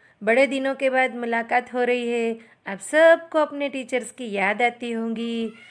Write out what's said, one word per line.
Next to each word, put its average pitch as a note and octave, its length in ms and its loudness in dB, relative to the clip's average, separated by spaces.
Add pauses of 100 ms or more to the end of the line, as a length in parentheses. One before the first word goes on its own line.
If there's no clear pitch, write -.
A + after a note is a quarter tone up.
(220)
बड़े A#3 240 4
दिनों C4+ 280 -2
के C4+ 160 0
बाद C4 240 0
मुलाकात A#3 600 -2
हो B3 100 0
रही B3 240 0
है। A#3 280 -2 (300)
आप G3 140 -8
सबको E4 580 4
अपने C#4+ 300 -2
टीचर्स B3+ 420 -6
की A#3+ 200 -10
याद G3+ 320 0
आती A#3+ 300 -2
होंगी A3+ 600 -4 (180)